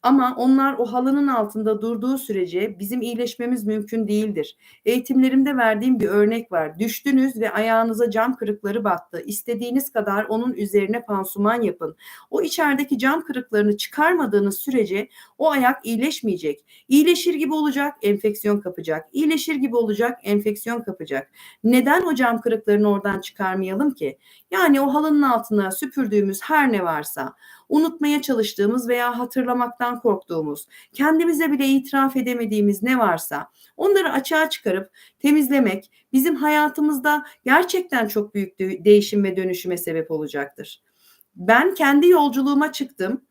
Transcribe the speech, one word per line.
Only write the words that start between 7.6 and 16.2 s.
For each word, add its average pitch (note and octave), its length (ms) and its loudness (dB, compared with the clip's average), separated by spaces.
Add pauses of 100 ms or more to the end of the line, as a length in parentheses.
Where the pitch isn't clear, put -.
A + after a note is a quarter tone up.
cam A#3 240 0
kırıkları G#3 480 -4
battı. F3 420 -4
İstediğiniz A#3+ 680 -4
kadar G#3 320 -2
onun A3+ 300 -4
üzerine G3+ 520 -2
pansuman G3+ 560 -2
yapın. E3+ 340 -4 (360)
O G#4 100 -2
içerideki D4 560 -2
cam C#4 260 0
kırıklarını G#3 540 -2
çıkarmadığınız A3 800 0
sürece A3 520 -2 (280)
o D#4 140 2
ayak B3+ 340 0
iyileşmeyecek. G#3+ 800 -4 (220)